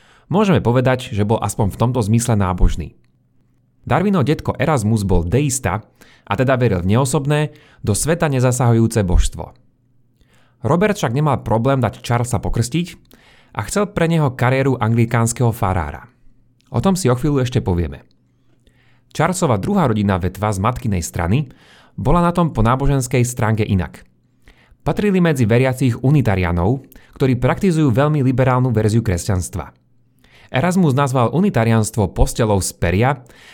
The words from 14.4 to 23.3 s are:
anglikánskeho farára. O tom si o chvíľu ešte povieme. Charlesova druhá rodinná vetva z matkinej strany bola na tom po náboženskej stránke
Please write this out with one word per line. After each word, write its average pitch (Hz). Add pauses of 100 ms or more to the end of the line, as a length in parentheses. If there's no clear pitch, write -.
anglikánskeho 117
farára. 92 (560)
O -
tom 196
si 185
o 123
chvíľu 143
ešte 120
povieme. 85 (1120)
Charlesova 160
druhá 170
rodinná 101
vetva 95
z 95
matkinej 104
strany 92 (480)
bola 156
na 175
tom 175
po 117
náboženskej 131
stránke 110